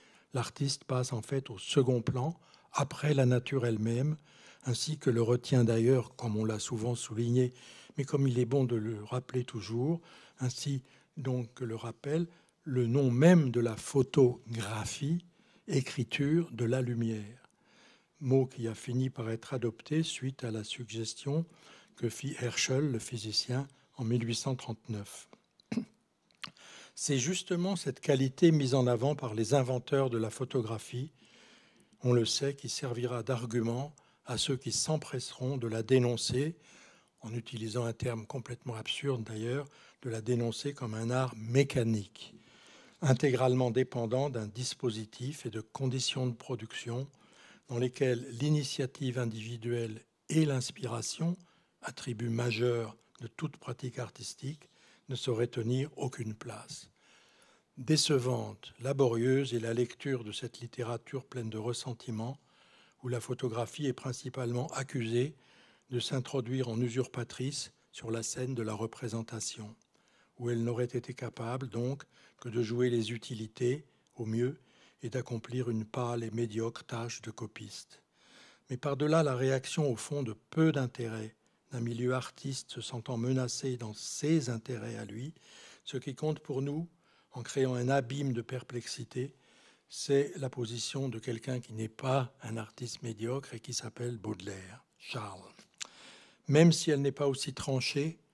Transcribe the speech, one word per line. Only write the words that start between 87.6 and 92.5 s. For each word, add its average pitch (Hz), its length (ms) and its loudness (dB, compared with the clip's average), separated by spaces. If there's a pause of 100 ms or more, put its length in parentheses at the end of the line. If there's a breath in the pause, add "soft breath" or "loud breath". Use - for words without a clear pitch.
un 123 160 0
abîme 139 420 0
de 117 100 -2
perplexité, 123 920 -8 (540 soft breath)
c'est 139 480 2
la 131 120 -4
position 120 600 -4
de 113 100 -6
quelqu'un 123 400 -4
qui 113 140 -14
n'est 110 160 -4
pas 131 520 0
un 113 160 -6